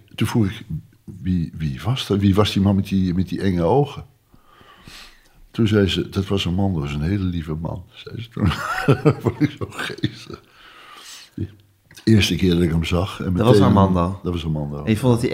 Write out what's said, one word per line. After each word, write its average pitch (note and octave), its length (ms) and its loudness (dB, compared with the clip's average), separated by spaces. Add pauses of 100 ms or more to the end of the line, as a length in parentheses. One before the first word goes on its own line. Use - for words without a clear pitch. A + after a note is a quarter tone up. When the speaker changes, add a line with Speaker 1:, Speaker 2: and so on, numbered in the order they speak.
(140)
Speaker 1:
toen A2+ 120 -2
vroeg A2 200 2
ik, - 180 -6 (400)
"Wie, F2+ 520 -4
wie D2 260 -6
was C3 240 -4
dat? G2+ 120 0
Wie G2 160 4
was G2+ 180 2
die G2+ 100 2
man G2 140 4
met F#2+ 100 0
die, F#2 280 0
met F2+ 140 -2
die F2+ 120 -6
enge F2+ 220 0
ogen?" B2+ 420 0 (1500)
Toen A#2 160 0
zei G2+ 220 4
ze, F2 200 -2
"Dat G2 180 -2
was G2 180 -2
een E2+ 100 -2
man, G2 180 0
dat D#2+ 100 -2
was C#2+ 100 -4
een D2 80 -4
hele F#2+ 240 0
lieve E2+ 300 -4
man," E2 300 -8 (100)
zei - 280 -14
ze A#2 60 -16
toen. - 200 -2 (260)
<laughs> - 280 2
Dat D#3 180 2
vond - 200 -2
ik C#3+ 180 0
zo - 120 -8
geestig. - 680 -10 (960)
De - 760 -6
eerste G2 240 4
keer F2+ 180 2
dat E2+ 80 4
ik F2 80 2
hem D#2+ 140 0
zag. F2+ 360 -2
En F2+ 140 -2
Speaker 2:
Dat F2+ 120 2
was - 0 - (120)
Speaker 1:
meteen G2+ 40 6 (140)
Speaker 2:
Armando? F#2 460 2
Speaker 1:
Dat F2 100 -4
was E2+ 120 -6
Armando. D2 400 -6
Speaker 2:
En F2+ 60 0
je G#2+ 60 4
vond B2 160 2
dat A#2 100 2
hij - 120 0